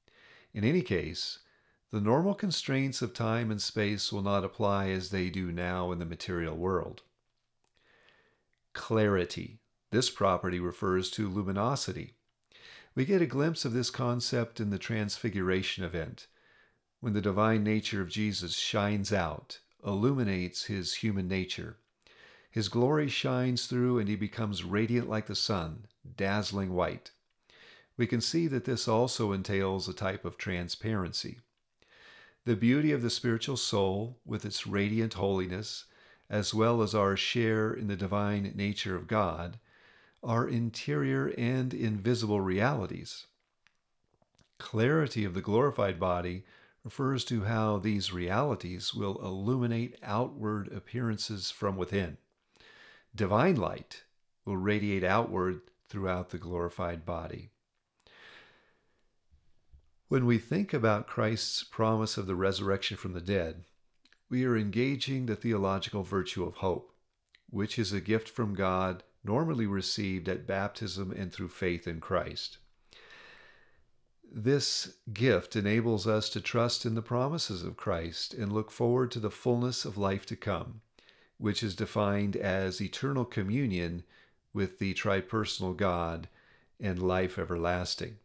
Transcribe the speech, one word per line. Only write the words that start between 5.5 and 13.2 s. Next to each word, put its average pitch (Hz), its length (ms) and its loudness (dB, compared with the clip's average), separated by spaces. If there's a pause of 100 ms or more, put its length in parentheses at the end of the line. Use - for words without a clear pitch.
now 90 400 -2
in 87 80 -2
the 85 60 -4
material 82 520 -4
world. 90 460 -2 (1700)
Clarity. 104 880 2 (320)
This 123 180 4
property 90 480 2
refers 92 540 0
to 107 160 -2
luminosity. 98 880 -2 (840)
We 131 80 2
get 180 180 4